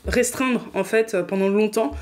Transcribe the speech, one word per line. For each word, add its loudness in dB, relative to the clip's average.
restreindre, 0
en 0
fait, 0
euh, 2
pendant 0
longtemps 2